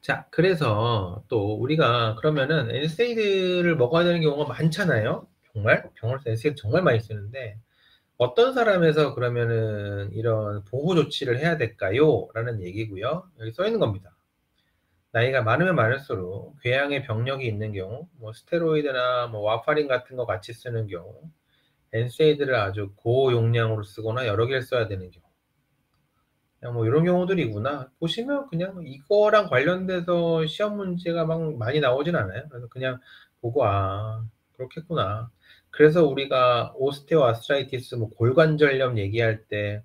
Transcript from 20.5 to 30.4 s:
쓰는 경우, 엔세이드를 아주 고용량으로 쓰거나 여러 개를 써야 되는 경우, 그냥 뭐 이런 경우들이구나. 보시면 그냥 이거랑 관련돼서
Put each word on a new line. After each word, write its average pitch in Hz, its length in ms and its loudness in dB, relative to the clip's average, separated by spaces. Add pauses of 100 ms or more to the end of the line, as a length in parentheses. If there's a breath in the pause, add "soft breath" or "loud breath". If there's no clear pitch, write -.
쓰는 113 340 -6
경우, 95 420 -14 (640)
엔세이드를 131 640 2
아주 101 420 -2
고용량으로 117 840 0
쓰거나 110 440 -6
여러 110 200 0
개를 131 140 -2
써야 117 260 -2
되는 92 240 -10
경우, - 140 -20 (1300)
그냥 120 160 -8
뭐 113 100 0
이런 143 180 4
경우들이구나. 147 960 0
보시면 269 480 -4
그냥 180 380 -6
이거랑 208 640 4
관련돼서 170 960 2